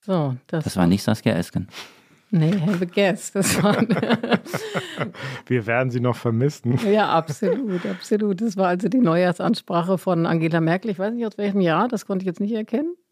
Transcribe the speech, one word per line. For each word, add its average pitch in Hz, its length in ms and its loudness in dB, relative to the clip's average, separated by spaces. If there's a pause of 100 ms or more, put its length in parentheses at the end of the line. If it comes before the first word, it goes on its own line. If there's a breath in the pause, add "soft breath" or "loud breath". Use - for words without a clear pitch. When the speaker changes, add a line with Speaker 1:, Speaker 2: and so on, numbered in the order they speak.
Speaker 1:
So, 151 340 0 (100)
das 160 180 -4
Speaker 2:
Das - 120 -4
war 90 100 4
nicht 92 160 4
Saskia - 320 0
Esken. - 340 -4 (640 loud breath)
Speaker 1:
Nee, 160 280 4
have 170 200 0
a 185 60 -2
guess. 196 460 0
Das 196 280 0
war 208 160 4
<laughs> 226 1700 -4
Speaker 3:
Wir 120 200 0
werden 123 240 2
sie 120 100 -2
noch 123 160 2
vermissen. 120 640 0 (100)
Speaker 1:
Ja, 202 200 4
absolut, 180 760 -2
absolut. 202 560 -2
Das 220 160 -2
war 190 120 2
also 180 200 0
die 254 120 2
Neujahrsansprache 180 1000 2
von 170 280 0
Angela 165 340 2
Merkel. 175 320 0
Ich 165 80 -6
weiß 208 120 -2
nicht, 233 140 -4
aus 208 120 -8
welchem 202 220 0
Jahr, 175 280 2
das 226 180 -4
konnte 190 160 -4
ich 185 60 -4
jetzt 175 120 -6
nicht 208 140 -2
erkennen. 254 400 -4 (180)